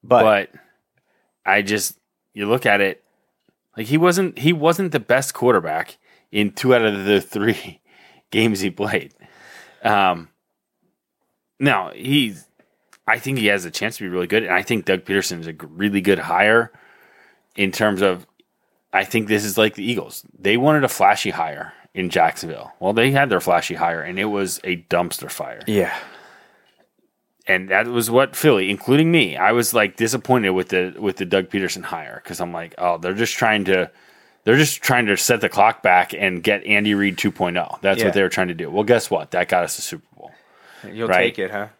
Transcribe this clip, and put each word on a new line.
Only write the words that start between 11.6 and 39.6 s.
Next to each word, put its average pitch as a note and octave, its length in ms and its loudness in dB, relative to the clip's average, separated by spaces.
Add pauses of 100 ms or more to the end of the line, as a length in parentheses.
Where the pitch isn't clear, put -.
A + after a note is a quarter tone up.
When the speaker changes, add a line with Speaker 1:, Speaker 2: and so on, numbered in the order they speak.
Speaker 2:
he's, A#2+ 540 -2 (600)
I A2+ 120 0
think C3+ 200 -4
he G#2+ 80 2
has G2+ 180 2
a E2+ 60 -12
chance - 260 -6
to G#2+ 60 -10
be F#2 60 -6
really F2+ 180 -2
good, G#2+ 160 2
and F2+ 100 -4
I F#2 100 2
think A2+ 220 -4
Doug F#2+ 200 0
Peterson F#2 340 -2
is E2 80 -12
a E2 60 -12
g-, D#2 160 -16
really G2 320 -2
good F#2 180 2
hire G#2 520 2 (840)
in G2 160 0
terms G#2 300 0
of, F#2 240 0 (680)
I G2 100 0
think G#2+ 240 -2
this G#2 180 0
is G2+ 140 -4
like G#2+ 160 2
the G2+ 80 -10
Eagles. - 420 -8 (120)
They G2+ 200 0
wanted C#3+ 260 2
a B2 60 0
flashy G2+ 400 2
hire D#2+ 440 -8 (200)
in F#2 160 -4
Jacksonville. E2 680 -2
Well, G2 140 -2
they A#2+ 180 2
had C#3 180 2
their F#2+ 120 2
flashy E2+ 340 0
hire, E2 260 -4
and F2+ 180 -8
it G2+ 60 -2
was G2+ 380 -4
a F2+ 140 -4
dumpster F2 520 -4
fire. - 380 -12
Speaker 1:
Yeah. G#2 280 0 (1500)
Speaker 2:
And F#2+ 220 0
that G2+ 160 2
was A#2+ 240 -2
what C3 260 2
Philly, G2+ 360 4
including C#3+ 400 2
me, G2+ 260 2
I F#2+ 140 4
was, A#2+ 200 0
like, G#2+ 260 0
disappointed A2+ 520 2
with F#2 200 0
the, F2+ 280 -2
with G2 200 -4
the F#2+ 80 -4
Doug F#2 260 0
Peterson F#2 320 -4
hire - 420 -12
'cause F2+ 160 -10
I'm F2 100 -6
like, E2+ 280 -10
"Oh, F2+ 180 0
they're F2+ 160 -4
just A2+ 220 -2
trying G#2+ 300 0
to, F#2 260 2 (540)
they're A#2 120 6
just D3+ 240 0
trying B2 240 2
to G2+ 100 2
set A2 260 0
the G#2 80 0
clock G#2+ 340 2
back F2+ 320 4
and F#2 260 -2
get G#2 240 -2
Andy G#2 300 2
Reid G2+ 240 -2
two G2+ 120 0
point F2 260 -4
oh." - 240 -6
That's F#2+ 180 2
Speaker 1:
Yeah. A2+ 60 2
Speaker 2:
what G2 100 2
they G2 80 4
were F2+ 60 2
trying F#2 180 -2
to F2 80 -6
do. D#2+ 160 -8
Well, G2+ 120 0
guess A2 280 2
what? D#2 180 -4
That F2 180 -2
got F2+ 160 2